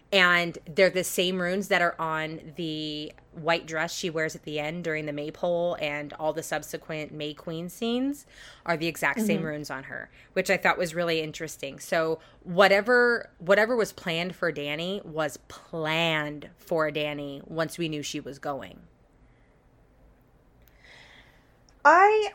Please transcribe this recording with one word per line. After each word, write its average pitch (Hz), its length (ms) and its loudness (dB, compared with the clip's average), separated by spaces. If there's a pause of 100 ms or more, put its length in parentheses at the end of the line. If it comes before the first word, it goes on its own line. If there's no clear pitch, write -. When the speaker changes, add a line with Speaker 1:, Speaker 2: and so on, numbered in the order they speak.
(140)
Speaker 1:
And 175 520 4
they're 180 240 4
the 180 160 -2
same 180 360 0
runes 190 280 -2
that 180 120 4
are 170 160 2
on 160 600 -4
the 156 560 -6 (180)
white 165 340 -2
dress 160 300 -4
she 180 140 -4
wears 160 260 -2
at - 80 -16
the 151 160 -6
end 160 240 -6
during 156 220 -2
the 147 80 -6
maypole, 170 640 -2
and 147 400 -6
all 156 140 0
the 156 100 -6
subsequent 156 720 -6
May 151 200 -6
Queen 170 360 -8
scenes 247 560 -2 (400)
are 170 100 0
the 160 120 -2
exact 156 340 0
same 214 160 2
Speaker 2:
Mm-hmm. 160 80 -4
Speaker 1:
runes 151 240 -8
on 135 160 -8
her, 135 240 -12 (240)
which 185 160 0
I 185 80 4
thought 180 200 2
was 170 160 -2
really 165 280 0
interesting. 151 580 -8
So 160 400 0 (240)
whatever, 208 920 6
whatever 202 400 4
was 202 160 0
planned 170 420 -4
for 170 160 0
Danny 151 540 -4
was 156 320 -4 (100)
planned 156 1120 -2
for 156 340 0
Danny 147 540 -4
once 160 320 -4
we 170 100 -2
knew 151 160 -4
she 151 160 -6
was 139 180 -12
going. 131 440 -8 (3000)
Speaker 2:
I, 403 500 8